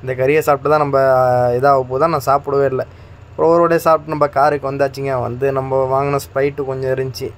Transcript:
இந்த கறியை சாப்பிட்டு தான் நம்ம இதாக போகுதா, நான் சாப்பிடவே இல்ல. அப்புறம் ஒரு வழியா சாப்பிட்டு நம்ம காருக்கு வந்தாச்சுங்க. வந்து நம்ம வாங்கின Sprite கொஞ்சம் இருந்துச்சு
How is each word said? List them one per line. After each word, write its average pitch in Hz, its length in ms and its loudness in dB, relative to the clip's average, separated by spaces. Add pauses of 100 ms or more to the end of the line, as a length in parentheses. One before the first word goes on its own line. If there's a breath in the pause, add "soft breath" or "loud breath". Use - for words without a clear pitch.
இந்த 127 180 -6
கறியை 143 260 2
சாப்பிட்டு 139 260 2
தான் 151 120 2
நம்ம 135 120 0 (600)
இதாக 135 320 4
போகுதா, 143 240 0
நான் 139 160 -4
சாப்பிடவே 139 420 0
இல்ல. 127 120 -4 (440 loud breath)
அப்புறம் 156 240 0
ஒரு 170 120 4
வழியா 165 220 0
சாப்பிட்டு 156 280 0
நம்ம 147 120 0 (120)
காருக்கு 139 320 0
வந்தாச்சுங்க. 135 560 -4
வந்து 123 320 -2
நம்ம 135 240 -2 (100)
வாங்கின 139 320 -2
Sprite 139 460 -4
கொஞ்சம் 131 240 -4
இருந்துச்சு 131 420 -8